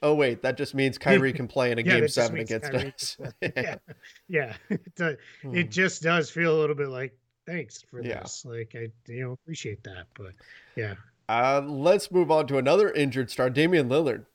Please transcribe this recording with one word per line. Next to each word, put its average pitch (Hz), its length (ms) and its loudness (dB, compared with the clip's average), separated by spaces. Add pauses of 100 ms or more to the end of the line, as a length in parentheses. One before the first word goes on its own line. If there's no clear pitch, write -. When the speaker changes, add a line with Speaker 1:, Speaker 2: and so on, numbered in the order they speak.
Speaker 1:
Oh, 151 120 6
wait, 131 280 2
that 127 140 0
just 139 180 -4
means 135 220 2
Speaker 2:
<laughs> - 0 -
Speaker 1:
Kyrie 135 360 4
can 127 140 -6
play 123 240 2
in 117 80 0
a - 20 0
Speaker 2:
Yeah, - 120 4
Speaker 1:
game - 80 6
Speaker 2:
that 151 60 4
just 143 80 -2
Speaker 1:
seven 117 220 2
Speaker 2:
means 113 140 -4
Speaker 1:
against 110 200 -4
Speaker 2:
Kyrie 131 220 -2
Speaker 1:
us. - 220 -10
Speaker 2:
can - 380 -8
play. - 0 -
Speaker 1:
<laughs> 127 100 -2
Speaker 2:
Yeah. - 120 -6 (280)
<laughs> - 240 -20
Yeah. 139 280 -2 (140)
It, 202 120 -2 (180)
uh, 175 100 0
it 143 80 -6 (240)
Speaker 1:
Hmm. 139 280 -2
Speaker 2:
just 175 340 0
does 165 260 2
feel 165 260 2
a 160 40 2
little 151 160 2
bit 139 140 -4
like, 127 280 -8 (300)
"Thanks 165 340 -10
for 123 220 -14
Speaker 1:
Yeah. 120 180 -6
Speaker 2:
this." - 240 -14
Like, 117 300 -10
I, 117 160 -10 (160)
you 123 140 -10
know, 127 120 -6
appreciate 123 500 -10
that, 90 220 -14 (100)
but 95 180 -16 (420)
yeah. 107 180 -4 (360)
Speaker 1:
Uh, 127 360 4
let's 151 460 0
move 175 180 2
on 156 180 4
to 139 100 0
another 170 340 4
injured 131 400 0
star, 127 180 0
Damian 151 380 4
Lillard 131 480 0